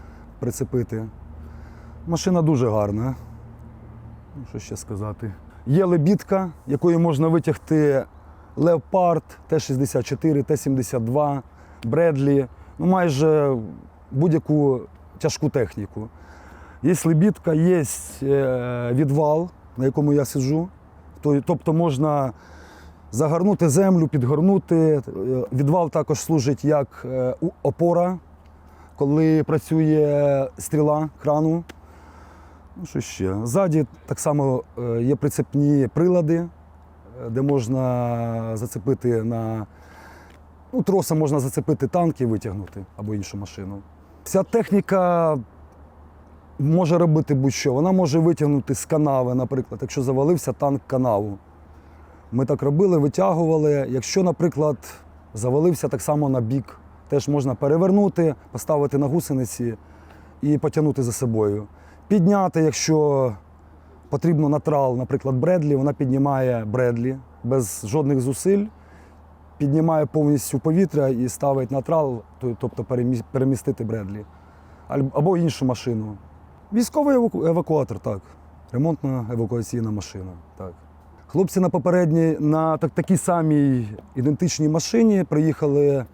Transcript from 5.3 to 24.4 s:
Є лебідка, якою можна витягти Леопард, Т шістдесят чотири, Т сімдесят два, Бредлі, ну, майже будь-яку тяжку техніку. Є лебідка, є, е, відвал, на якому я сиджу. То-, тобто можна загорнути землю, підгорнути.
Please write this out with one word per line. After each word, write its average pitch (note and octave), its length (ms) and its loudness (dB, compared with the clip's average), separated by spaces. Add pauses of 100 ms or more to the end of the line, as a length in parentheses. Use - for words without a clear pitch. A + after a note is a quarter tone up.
Є E3 200 2
лебідка, F3+ 680 0 (160)
якою E3 320 2
можна D#3+ 280 2
витягти D3+ 800 0 (500)
Леопард, E3+ 680 2 (240)
Т D#3+ 120 2
шістдесят C3 460 -2
чотири, C#3+ 380 0
Т D3+ 140 0
сімдесят C3 460 -2
два, C#3+ 400 0 (400)
Бредлі, C#3 640 2 (320)
ну, D#3+ 60 -2
майже D#3 680 2 (560)
будь-яку D3 680 2 (360)
тяжку D3+ 320 -2
техніку. G#2+ 600 -4 (760)
Є E3 120 2 (100)
лебідка, E3 480 2
є, E3 300 4 (400)
е, B2+ 720 0
відвал, D3+ 560 2 (280)
на C3 80 -2
якому D3 280 2
я C#3+ 120 2
сиджу. D3 420 -2 (540)
То-, C#3+ 200 2
тобто E3 320 -2
можна D3 600 0 (800)
загорнути E3 580 2
землю, F3 380 4
підгорнути. D#3 720 2